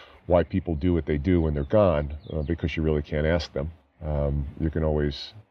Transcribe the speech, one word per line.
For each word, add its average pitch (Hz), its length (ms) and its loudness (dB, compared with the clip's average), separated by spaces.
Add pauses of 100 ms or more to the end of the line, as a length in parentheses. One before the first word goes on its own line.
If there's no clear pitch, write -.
(260)
why 87 180 4
people 87 320 -2
do 87 180 2
what 80 120 0
they 78 120 0
do 87 220 4
when 80 140 2
they're 71 100 -2
gone, 76 500 2 (180)
uh, 78 100 -4
because 82 340 -4
you 80 60 -2
really 76 200 2
can't 76 240 -2
ask 82 260 0
them. 78 200 -6 (320)
Um, 73 420 -2 (140)
you 80 100 0
can 78 140 -2
always 76 480 -2 (180)